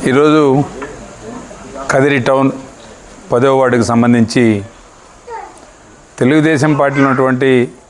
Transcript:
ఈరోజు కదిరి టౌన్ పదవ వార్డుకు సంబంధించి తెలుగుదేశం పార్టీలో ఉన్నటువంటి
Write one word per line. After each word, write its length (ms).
ఈరోజు 580
కదిరి 280
టౌన్ 320
పదవ 240
వార్డుకు 260
సంబంధించి 800
తెలుగుదేశం 560
పార్టీలో 300
ఉన్నటువంటి 680